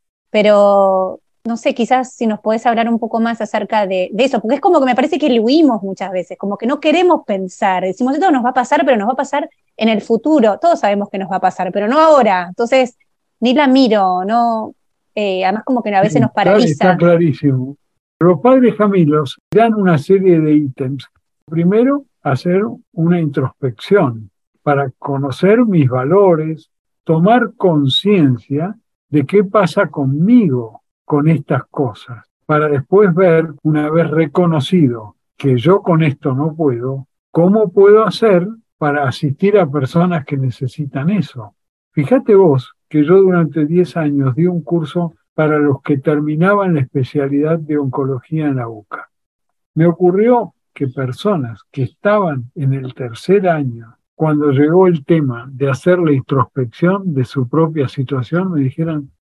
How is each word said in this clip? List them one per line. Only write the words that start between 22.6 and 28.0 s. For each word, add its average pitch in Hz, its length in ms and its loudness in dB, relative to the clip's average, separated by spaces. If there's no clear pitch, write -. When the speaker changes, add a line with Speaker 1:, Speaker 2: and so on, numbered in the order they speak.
Speaker 2:
una 170 260 0
introspección 135 1080 -2
para 139 340 0
conocer 143 680 0
mis 165 240 2
valores, 156 800 0
tomar 202 540 2
conciencia 151 1160 0